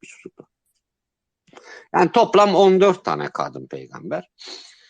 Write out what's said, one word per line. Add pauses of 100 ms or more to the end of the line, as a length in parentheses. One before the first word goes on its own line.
bir
çocuktu. (1500)
Yani
toplam
on
dört
tane
kadın
peygamber. (600)